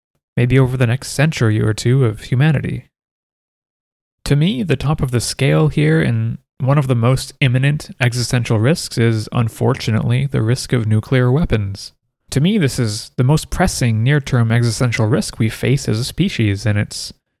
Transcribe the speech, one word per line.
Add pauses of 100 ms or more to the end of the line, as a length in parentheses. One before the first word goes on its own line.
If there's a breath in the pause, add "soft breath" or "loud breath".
(380)
maybe
over
the
next
century
or
two
of
humanity. (1400)
To
me,
the
top
of
the
scale
here,
and (220)
one
of
the
most
imminent (100)
existential
risks,
is,
unfortunately,
the
risk
of
nuclear
weapons. (360)
To
me,
this
is
the
most
pressing
near-term
existential
risk
we
face
as
a
species,
and
it's, (280)